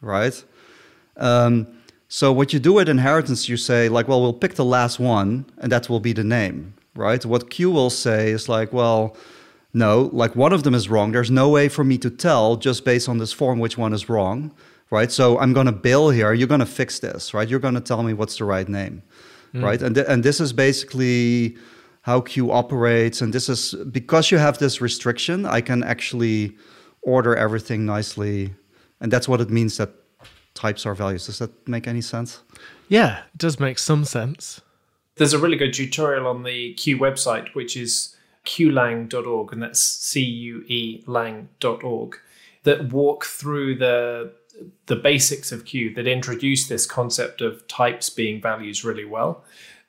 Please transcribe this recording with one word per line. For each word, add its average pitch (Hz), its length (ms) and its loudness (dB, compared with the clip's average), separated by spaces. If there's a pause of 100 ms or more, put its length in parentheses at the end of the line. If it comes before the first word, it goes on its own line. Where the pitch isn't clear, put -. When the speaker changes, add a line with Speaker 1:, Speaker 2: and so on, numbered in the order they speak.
Speaker 1:
right? 110 440 -2 (720)
Um, 120 500 4 (420)
so 139 240 2
what 139 200 2
you 147 80 2
do 156 140 6
with 190 140 6
inheritance, 139 600 2
you 120 80 -2
say, 120 320 2
like, 117 200 2
"Well, 131 140 4
we'll 120 180 0
pick - 140 -2
the 139 100 0
last 123 360 2
one, 120 460 0 (120)
and 123 140 -2
that 120 160 0
will 113 120 0
be 113 120 -2
the 107 120 -2
name," 101 500 -2 (200)
right? 113 300 0
What 123 260 -2
Q 180 200 0
will 135 200 2
say 110 400 0
is 110 180 -4
like, 113 240 -2
"Well, 113 440 2 (560)
no, 113 400 4
like, 117 240 0
one 143 160 4
of 175 100 2
them 139 120 4
is 104 140 0
wrong. 107 240 2
There's 120 180 0
no 131 180 4
way 147 200 4
for 143 160 -2
me 131 140 2
to 123 120 -2
tell 117 460 2
just 120 280 -2
based 123 240 2
on 120 100 -2
this 110 140 -6
form 127 260 0
which 117 180 -2
one 110 160 -2
is 104 160 -6
wrong, 113 440 -2 (380)
right? 110 200 2
So 123 280 4
I'm 131 140 4
gonna 131 200 4
bail 131 380 4
here. 110 220 4
You're 120 140 2
gonna 131 200 2
fix - 340 -6
this, - 340 -10
right? 110 140 0
You're 127 120 -2
gonna 123 200 -2
tell 117 220 -4
me 113 100 -2
what's 104 260 -4
the 113 60 -4
right 95 240 -2
name," 98 340 -6 (520)
Speaker 2:
Mm. 123 100 -4
Speaker 1:
right? 107 180 0
And 123 140 0
th-, 139 120 2
and 127 140 4
this 143 180 2
is 143 120 -2
basically 120 1040 2 (460)
how 123 180 2
Q 123 320 -2
operates. 117 680 2
And 117 120 -2
this 127 160 -4
is, 123 260 -4 (160)
because 143 400 2
you 180 80 6
have 147 200 4
this 139 220 0
restriction, 123 640 -2
I 117 160 -2
can 123 220 -2
actually 113 720 -2 (460)
order 123 320 2
everything 110 500 -2
nicely. 104 720 -4 (460)
And 113 120 -2
that's 123 160 0
what 127 120 2
it 110 100 -2
means 113 260 0
that 104 140 -4 (640)
types 107 320 -6
are 104 80 -4
values. 98 320 -6
Does 110 120 -12
that 113 120 -8 (160)
make 120 220 -6
any 120 120 -6
sense? 117 380 -8 (500)
Speaker 2:
Yeah, 190 300 4 (160)
it - 40 -18
does 160 200 -2
make 131 200 -2
some 151 260 2
sense. - 560 -6 (560)
Speaker 3:
There's 147 180 4
a 151 40 2
really 160 180 2
good 135 180 -2
tutorial 135 540 -2
on 123 160 -4
the 120 300 -8
Q 139 220 0
website, 131 580 -2
which 123 220 -8
is 117 380 -6 (300)
Q 160 260 2
lang 117 380 0
dot 120 180 -6
org, 110 260 -6
and 113 80 -10
that's 117 220 -4
C - 380 -4
U 117 480 -6
E 113 400 -6
lang 113 400 -6 (100)
dot 117 240 -4
org, 117 340 -8 (460)
that 143 300 2
walk 143 320 0
through 143 540 -6
the, 120 520 0 (560)
the 123 100 -2
basics 143 540 0
of 117 140 -12
Q, 113 300 -6
that 123 120 -6
introduce 127 640 -2
this 113 180 -2
concept 120 540 -6
of 110 260 -6
types 120 420 -2
being 110 320 -6
values 110 440 -6
really 107 200 -6
well. 117 400 -6 (440)